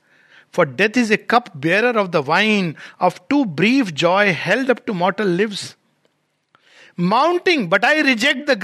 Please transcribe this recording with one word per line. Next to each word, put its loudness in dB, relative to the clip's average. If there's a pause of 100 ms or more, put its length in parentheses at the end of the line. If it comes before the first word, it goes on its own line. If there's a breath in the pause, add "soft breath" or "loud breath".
(560 soft breath)
For 2
death -2
is 2
a 4 (160)
cup -2
bearer 2
of -2
the -2
wine 0 (300 loud breath)
of 0 (140)
too 0
brief 2
joy 2 (120)
held 0
up 0
to -6
mortal 0
lips। -4 (1400 soft breath)
Mounting, 0
but 2
I 2
reject 0
the 0